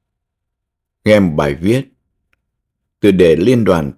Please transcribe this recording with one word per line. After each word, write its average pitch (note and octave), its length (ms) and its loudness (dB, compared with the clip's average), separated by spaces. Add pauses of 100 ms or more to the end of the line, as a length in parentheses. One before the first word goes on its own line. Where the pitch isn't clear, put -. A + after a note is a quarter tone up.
(1040)
nghe G#2+ 160 4
một F2+ 160 -2
bài D2 180 -4
viết, G2+ 280 -4 (1160)
tựa G#2+ 100 2
đề F2+ 260 2
Liên A2+ 280 0
đoàn E2 340 -2